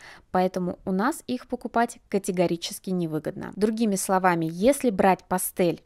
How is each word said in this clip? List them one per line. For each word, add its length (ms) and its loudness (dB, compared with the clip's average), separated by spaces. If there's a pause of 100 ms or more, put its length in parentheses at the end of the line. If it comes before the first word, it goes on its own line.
(300)
поэтому 540 0
у 80 -2
нас 340 -2
их 220 -6
покупать 500 -2 (100)
категорически 840 -2
невыгодно. 640 -4
Другими 400 0
словами, 520 2
если 420 2
брать 340 4
пастель 600 -2